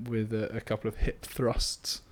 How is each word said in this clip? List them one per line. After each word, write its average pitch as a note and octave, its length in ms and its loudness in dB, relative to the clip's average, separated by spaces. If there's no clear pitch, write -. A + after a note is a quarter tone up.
with A2 240 0
a, A2 240 0
a A2+ 60 -4
couple - 260 -2
of G#2 100 -2
hip - 280 2
thrusts, - 880 0